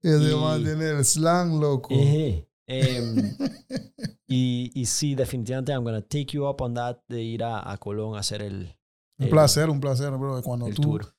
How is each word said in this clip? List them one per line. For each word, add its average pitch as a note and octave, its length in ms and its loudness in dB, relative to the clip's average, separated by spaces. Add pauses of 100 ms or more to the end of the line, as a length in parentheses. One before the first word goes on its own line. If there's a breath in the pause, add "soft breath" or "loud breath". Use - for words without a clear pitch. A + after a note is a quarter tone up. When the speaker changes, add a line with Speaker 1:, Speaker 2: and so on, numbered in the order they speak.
Speaker 1:
Ese D3+ 300 6
Speaker 2:
Y D3+ 40 2
Speaker 1:
man D#3 280 0
tiene D#3 260 0
el C#3+ 160 2
slang, E3 540 2
loco. C#3 340 0
Speaker 2:
Ejé. C#3+ 560 2 (180)
Em, B2+ 480 -2
Speaker 1:
<laughs> - 1120 -6
Speaker 2:
y, B2+ 460 0
y C3 120 -2
sí, C#3+ 300 0
definitivamente, C3 580 -4
I'm B2+ 100 -2
gonna A2+ 180 -2
take D3 320 -4
you C#3+ 140 -2
up C#3 140 -4
on A#2+ 120 -4
that A#2+ 240 -4 (100)
de A#2+ 140 -6
ir A2+ 220 -4
a, A2+ 280 -6
a G2 60 -8
Colón G#2+ 380 -6
a G#2 40 -6
hacer G#2 220 -6
el, F#2+ 340 -10 (440)
Speaker 1:
Un C#3 60 0
Speaker 2:
el, - 40 2
Speaker 1:
placer, D#3 400 6
un C#3+ 100 0
placer, C#3 320 -2
bro. C3 300 -4
Cuando A#2+ 260 -4
Speaker 2:
el G#2 80 -6
Speaker 1:
tú, D3 80 0
Speaker 2:
tour. - 360 -2